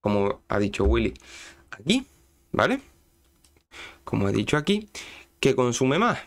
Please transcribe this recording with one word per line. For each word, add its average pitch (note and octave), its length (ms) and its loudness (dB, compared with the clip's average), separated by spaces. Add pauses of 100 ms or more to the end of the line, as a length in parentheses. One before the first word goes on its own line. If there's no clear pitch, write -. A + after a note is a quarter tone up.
Como G2+ 480 -2
ha G#2+ 100 -2
dicho G2+ 240 0
Willy, G#2+ 320 2 (560)
aquí, G#3 340 -2 (460)
¿vale? G#3+ 300 2 (1200)
Como G#2+ 240 -2
ha G2+ 60 0
dicho G#2+ 240 0
aquí, G3+ 320 0 (500)
¿qué C3+ 160 4
consume B2+ 460 2
más? G#3+ 260 0